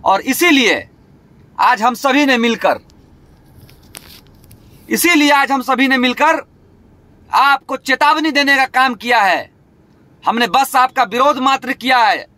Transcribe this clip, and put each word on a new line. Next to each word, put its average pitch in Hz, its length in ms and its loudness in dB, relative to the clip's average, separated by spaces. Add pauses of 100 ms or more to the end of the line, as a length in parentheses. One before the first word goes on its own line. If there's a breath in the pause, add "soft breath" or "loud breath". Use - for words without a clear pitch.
और 196 160 0
इसीलिए 254 680 0 (680)
आज 208 220 2
हम 240 120 0
सभी 277 320 0
ने 254 120 0
मिलकर, 220 400 -2 (2000)
इसीलिए 294 400 2
आज 277 220 2
हम 262 100 -2
सभी 262 260 -2
ने 262 100 0
मिलकर 262 480 -2 (880)
आपको 269 440 0
चेतावनी 302 540 0
देने 277 260 0
का 262 100 0
काम 254 280 0
किया 233 260 0
है। 170 340 -2 (680)
हमने 233 220 0
बस 262 300 0
आपका 254 260 0
विरोध 247 360 0
मात्र 262 340 -2
किया 254 260 0
है। 190 280 0 (120)